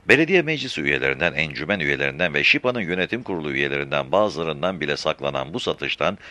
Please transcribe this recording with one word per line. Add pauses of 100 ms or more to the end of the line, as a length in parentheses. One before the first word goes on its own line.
Belediye
meclisi
üyelerinden,
encümen
üyelerinden
ve
şipa'nın
yönetim
kurulu
üyelerinden
bazılarından
bile
saklanan
bu
satıştan (140)